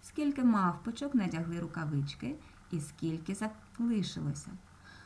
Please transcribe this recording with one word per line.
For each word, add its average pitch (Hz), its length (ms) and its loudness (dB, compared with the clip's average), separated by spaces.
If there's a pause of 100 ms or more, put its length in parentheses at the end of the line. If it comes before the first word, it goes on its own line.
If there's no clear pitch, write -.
скільки 277 420 0
мавпочок 226 720 4
надягли 170 440 2
рукавички 156 760 -2 (360)
і 165 100 -2
скільки 160 540 -4
залишилося. 214 1160 -2 (540)